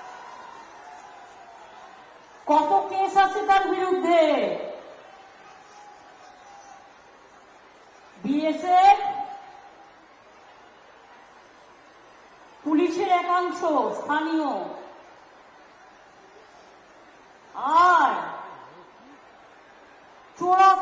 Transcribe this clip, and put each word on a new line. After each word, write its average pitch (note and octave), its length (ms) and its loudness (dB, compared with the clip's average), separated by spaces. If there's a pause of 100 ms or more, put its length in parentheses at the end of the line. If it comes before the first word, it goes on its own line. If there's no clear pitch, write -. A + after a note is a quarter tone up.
(2500)
কত D4+ 220 2 (180)
কেস F#4+ 240 -2 (100)
আছে G4 260 -2
তার F#4+ 140 4 (100)
বিরুদ্ধে? F4+ 480 0 (4000)
বিএসএফ, F4 760 4 (3750)
পুলিশের E4+ 460 -2 (120)
একাংশ F4+ 380 -2 (400)
স্থানীয়, D#4 500 -4 (3500)
আর D#4 200 4 (2250)
চোরা F#4 340 4 (100)